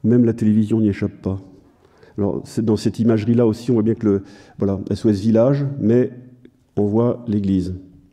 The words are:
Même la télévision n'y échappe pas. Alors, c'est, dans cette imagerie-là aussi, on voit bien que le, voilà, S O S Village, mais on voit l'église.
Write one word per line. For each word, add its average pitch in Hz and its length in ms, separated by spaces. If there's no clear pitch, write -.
Même 117 240
la 110 80
télévision 110 460
n'y 110 80
échappe 101 340
pas. 95 180
Alors, 101 260
c'est, - 200
dans 107 120
cette 104 240
imagerie-là 117 460
aussi, 110 240
on 123 40
voit 110 80
bien 110 120
que 110 120
le, 101 160
voilà, 98 200
S 101 160
O - 20
S 101 120
Village, 117 440
mais 120 300
on - 80
voit 113 420
l'église. 95 480